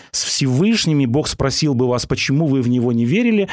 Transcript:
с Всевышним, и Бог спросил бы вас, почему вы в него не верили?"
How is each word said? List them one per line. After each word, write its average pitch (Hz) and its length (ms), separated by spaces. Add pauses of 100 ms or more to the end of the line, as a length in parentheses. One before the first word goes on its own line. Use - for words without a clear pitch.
(100)
с - 120
Всевышним, 151 800
и 131 60
Бог 123 220
спросил 139 460
бы 123 140
вас, 123 180
почему 139 400
вы 135 140
в 120 80
него 123 240
не 117 140
верили?" 208 460